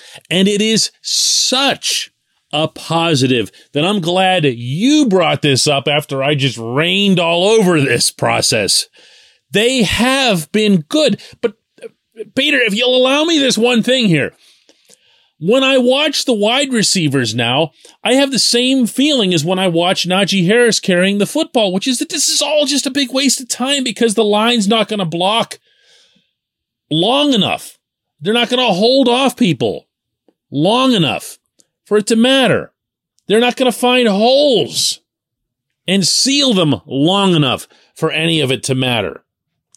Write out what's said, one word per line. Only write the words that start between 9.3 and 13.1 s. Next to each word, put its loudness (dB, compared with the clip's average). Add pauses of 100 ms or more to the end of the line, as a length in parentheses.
They 2
have 0
been 2
good, 0 (200)
but, -4 (260)
uh, -16 (460)
Peter, 0
if 0
you'll 0
allow 2